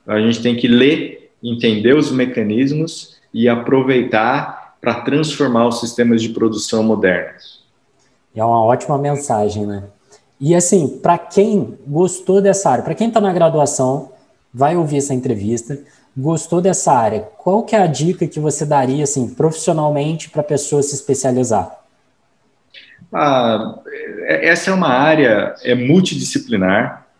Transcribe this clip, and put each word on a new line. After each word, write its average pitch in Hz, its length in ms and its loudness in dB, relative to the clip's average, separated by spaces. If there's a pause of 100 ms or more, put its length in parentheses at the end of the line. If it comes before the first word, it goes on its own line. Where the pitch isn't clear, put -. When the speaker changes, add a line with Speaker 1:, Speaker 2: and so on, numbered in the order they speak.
Speaker 1:
Então, 107 140 -6
a 107 60 2
gente 117 200 0
tem 120 140 0
que 120 120 -2
ler, 131 640 2 (120)
entender 117 520 2
os 143 160 0
mecanismos 127 1080 -2 (140)
e 113 140 2
aproveitar 127 1300 0
pra 113 160 -2
transformar 131 720 0
os 117 120 -2
sistemas 117 420 0
de 110 80 -4
produção 110 540 -2
modernos. 101 800 -2 (720)
Speaker 2:
É 110 80 -4
uma 117 200 2
ótima 123 340 2
mensagem, 110 680 -2
né? 101 180 -8 (580)
E 151 120 2
assim, 175 480 2
pra 170 160 2
quem 196 600 0 (100)
gostou 180 540 0
dessa 190 280 2
área, - 140 0
pra - 100 -6
quem 233 160 -2
tá 226 120 2
na 196 100 0
graduação, 160 800 0 (420)
vai 143 220 2
ouvir 147 220 0
essa 139 160 -2
entrevista, 120 680 -4 (360)
gostou 160 460 -2
dessa 175 300 0
área, 110 300 2 (160)
qual 196 260 0
que - 120 -4
é 208 60 4
a 180 60 4
dica 156 400 -2
que 151 140 -8
você 151 240 -2
daria, 143 400 0
assim, 127 280 -4
profissionalmente 156 960 -2
pra 151 140 -4
pessoa 143 400 0
se 143 100 -4
especializar? 123 840 -2 (1300)
Speaker 1:
Ah, 127 680 0 (440)
é, 160 260 0
essa 170 200 0
é 190 40 0
uma 175 160 2
área, 131 760 2
é 123 100 0
multidisciplinar. 123 1300 0 (120)